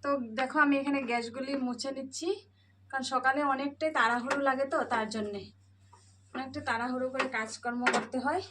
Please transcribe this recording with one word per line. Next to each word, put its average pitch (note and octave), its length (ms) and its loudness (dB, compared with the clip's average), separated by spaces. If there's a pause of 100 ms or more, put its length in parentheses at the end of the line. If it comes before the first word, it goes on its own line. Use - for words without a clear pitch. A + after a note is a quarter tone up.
তো C#4+ 60 -2 (300)
দেখো, C4 200 0
আমি C#4+ 180 8
এখানে C#4 240 2 (100)
গ্যাসগুলি A#3+ 420 -2 (140)
মুছে B3 300 -4
নিচ্ছি, C4+ 320 -6 (600)
কারণ C4 140 -2
সকালে C4 400 2
অনেকটাই C#4+ 540 0
তাড়াহুড়ো A#3+ 420 2
লাগে, C4+ 300 2
তো E4 140 0
তার A3+ 240 0
জন্যে G#3 340 -4 (920)
অনেকটা C4 260 -6
তাড়াহুড়ো B3+ 500 -2
করে C4 180 0
কাজকর্ম A#3+ 540 -4 (120)
করতে A#3+ 240 0
হয়। D4+ 320 0